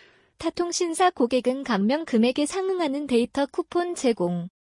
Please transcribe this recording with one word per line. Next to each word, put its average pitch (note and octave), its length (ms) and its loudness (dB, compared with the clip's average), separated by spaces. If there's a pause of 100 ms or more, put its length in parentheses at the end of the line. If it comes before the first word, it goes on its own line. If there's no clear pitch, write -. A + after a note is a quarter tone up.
(380)
타통신사 F4 720 0
고객은 B3+ 540 0
감면 A#3+ 420 0
금액에 B3+ 400 2
상응하는 F4 600 -2
데이터 B3+ 380 0
쿠폰 F4 500 -4
제공. F3 540 -2 (140)